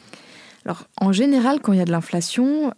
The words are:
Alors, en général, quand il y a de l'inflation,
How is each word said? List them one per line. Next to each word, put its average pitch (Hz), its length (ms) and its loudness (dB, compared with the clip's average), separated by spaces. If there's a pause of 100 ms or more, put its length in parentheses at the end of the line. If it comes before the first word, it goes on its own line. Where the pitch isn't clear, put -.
(640)
Alors, 175 240 -10 (100)
en 190 140 2
général, 269 480 2
quand 208 100 0
il 190 80 4
y - 20 4
a 175 40 0
de 170 60 0
l'inflation, 240 880 -2